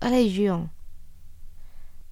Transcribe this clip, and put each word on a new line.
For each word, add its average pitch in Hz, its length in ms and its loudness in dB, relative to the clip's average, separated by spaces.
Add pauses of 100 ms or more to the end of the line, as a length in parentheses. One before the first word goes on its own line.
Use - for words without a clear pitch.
régions. 202 680 4 (1400)